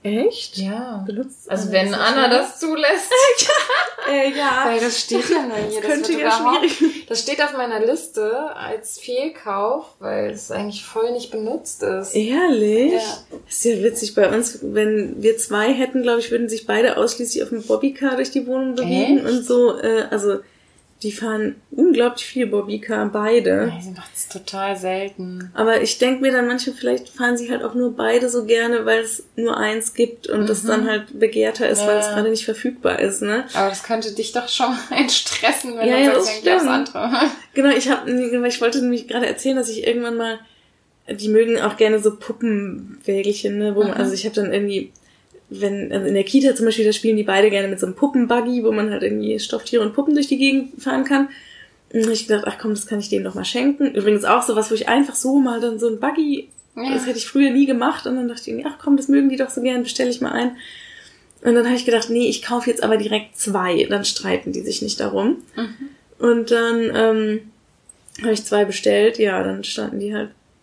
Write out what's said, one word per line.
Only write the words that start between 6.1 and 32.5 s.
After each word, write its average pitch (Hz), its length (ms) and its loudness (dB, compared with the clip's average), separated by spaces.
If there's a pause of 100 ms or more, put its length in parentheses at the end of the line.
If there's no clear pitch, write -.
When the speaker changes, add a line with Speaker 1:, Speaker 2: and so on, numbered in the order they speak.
Speaker 2:
wird 302 80 -2
Speaker 1:
ja 240 60 0 (120)
Speaker 2:
überhaupt, 285 320 2
Speaker 1:
schwierig. - 380 0
Speaker 2:
das 226 120 -2
steht 294 220 -2
auf 285 120 0
meiner 233 300 -2
Liste 254 720 -2
als - 420 -10
Fehlkauf, 247 840 -4 (140)
weil 208 320 -6
es 208 200 -14
eigentlich 202 320 -8
voll 226 300 -2
nicht 240 180 -6
benutzt 226 520 -6
ist. 196 320 -4
Speaker 1:
Ehrlich? 240 800 2
Speaker 2:
Ja. 427 240 -4 (280)
Speaker 1:
Das - 100 -10
ist - 80 -4
ja 220 180 2
witzig. 226 320 -2
Bei 202 200 4
uns, 233 280 -2
wenn 214 600 -2
wir 220 140 4
zwei 220 380 0
hätten, 254 280 0
glaub 233 180 2
ich, 233 100 -6
würden 233 180 0
sich 220 180 -8
beide 220 300 2
ausschließlich 233 460 -2
auf - 80 -6
dem 226 140 -6
Bobbycar 269 520 0
durch 262 140 -2
die 240 160 -2
Wohnung 262 300 -2
bewegen 254 420 2
Speaker 2:
Echt? - 100 -2
Speaker 1:
und 240 160 0
so, 247 340 4
äh, 220 320 0
also 202 280 0 (680)
die 208 80 -4
fahren 214 420 -4 (160)
unglaublich 240 560 2
viel 247 220 -2
Bobbycar, 208 640 -2
beide. 214 600 2
Speaker 2:
Ja, 175 80 -10
sie 185 120 -14
macht's - 360 -10
total 196 480 -6
selten. 185 800 -8
Speaker 1:
Aber 220 260 4
ich - 180 -2
denk 254 220 2
mir 269 120 4
dann 247 160 2
manchmal, 247 260 -2
vielleicht 247 340 -2
fahren 240 300 0
sie 240 140 -6
halt 233 100 -4
auch 220 120 -6
nur 247 200 0
beide 240 340 2
so 233 180 -2
gerne, 233 380 2
weil 226 200 4
es - 180 -6 (140)
nur 226 200 0
eins 214 380 -2
gibt 233 320 0
und 208 220 0
das 214 160 0
Speaker 2:
Mhm. - 20 -2
Speaker 1:
dann 220 240 2
halt 208 300 -4
begehrter 220 480 2
ist, 208 180 2
weil 208 120 4
es 208 80 0
Speaker 2:
Ja. 208 80 -4
Speaker 1:
gerade 214 160 2
nicht 220 140 -2
verfügbar 226 540 -2